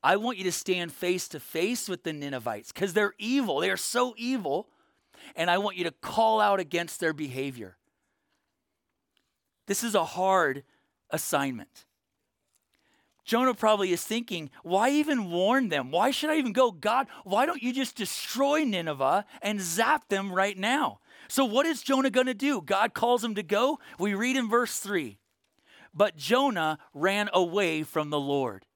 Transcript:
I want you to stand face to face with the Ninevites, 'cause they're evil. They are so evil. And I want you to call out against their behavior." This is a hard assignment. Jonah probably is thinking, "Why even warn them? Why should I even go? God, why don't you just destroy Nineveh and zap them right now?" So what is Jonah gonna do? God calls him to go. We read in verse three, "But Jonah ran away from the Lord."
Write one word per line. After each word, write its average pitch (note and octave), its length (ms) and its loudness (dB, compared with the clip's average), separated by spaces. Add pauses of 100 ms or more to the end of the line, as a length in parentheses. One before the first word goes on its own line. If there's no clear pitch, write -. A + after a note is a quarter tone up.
I D#3+ 140 4
want A3 220 -2
you F#3+ 60 -8
to F3+ 60 2
stand F3 420 -4
face F3+ 360 -2
to D#3+ 100 -12
face F#3+ 500 -4
with F3+ 140 -6
the D#3+ 100 -4
Ninevites, B2+ 600 -8
'cause F3+ 220 -4
they're G3+ 220 2
evil. G#3+ 440 0
They F#3 100 0
are F#3+ 60 -2
so B3 400 -2
evil. A3 540 -4 (680)
And E3+ 140 0
I F3+ 80 4
want G3+ 180 -4
you F3 80 -4
to E3 80 -2
call A3 480 2
out G3+ 180 4
against E3+ 400 -4
their D#3+ 140 0
behavior." C3 640 -8 (1900)
This G3+ 180 -2
is A3 100 -4
a F3+ 100 4
hard F3 600 2 (460)
assignment. C#3 760 -4 (1400)
Jonah B3 300 2
probably G3+ 380 2
is E3+ 100 -2
thinking, G#3+ 480 -6 (140)
"Why G3 260 2
even C#4+ 400 0
warn G3+ 380 2
them? C#3 240 -2
Why G3+ 180 4
should D4+ 200 -2
I D#4 80 2
even B3 140 -2
go? A#3+ 200 4
God, G#3+ 340 0 (160)
why G3+ 240 2
don't E4 160 -4
you B3 100 -2
just C4 220 -2
destroy C#4 680 0
Nineveh E3 640 0 (160)
and G#3 180 -2
zap A3+ 480 0
them G3 240 -2
right F#3+ 260 0
now?" G#3+ 400 0 (320)
So C4+ 140 2
what B3+ 220 2
is D4+ 160 -2
Jonah C4+ 260 2
gonna B3+ 240 2
do? B3 300 -2
God G3 320 0
calls A#3+ 280 2
him A3+ 120 -4
to G3+ 80 -4
go. A3+ 380 0 (180)
We G3+ 160 0
read B3 240 0
in A#3 100 -2
verse A#3 300 0
three, D#3 400 -4 (760)
"But E3 240 2
Jonah E3+ 640 0 (160)
ran G3 400 2
away E3+ 480 2
from D3+ 260 -2
the D3 120 0
Lord." C3+ 440 -2 (120)